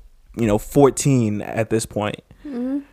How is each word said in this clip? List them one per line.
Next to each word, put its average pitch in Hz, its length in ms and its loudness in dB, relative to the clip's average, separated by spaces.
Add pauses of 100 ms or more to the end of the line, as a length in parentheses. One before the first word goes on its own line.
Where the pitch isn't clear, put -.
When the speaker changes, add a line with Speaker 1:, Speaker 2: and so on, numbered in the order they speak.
(380)
Speaker 1:
you 117 100 0
know, 104 100 2
fourteen 123 840 2
at - 280 -6
this 110 160 0
point. - 360 -6 (240)
Speaker 2:
Mm-hmm. 262 340 -6 (120)